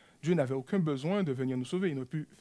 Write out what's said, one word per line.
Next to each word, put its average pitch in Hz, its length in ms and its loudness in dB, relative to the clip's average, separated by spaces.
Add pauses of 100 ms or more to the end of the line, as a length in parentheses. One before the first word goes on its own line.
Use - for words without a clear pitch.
(220)
Dieu 170 120 2
n'avait 135 200 2
aucun 135 240 -2
besoin 156 440 2
de 147 100 0
venir 131 240 -2
nous 127 80 -2
sauver. 180 260 0
Il 143 60 -4
aurait 131 80 -4
pu, 151 240 -6 (120)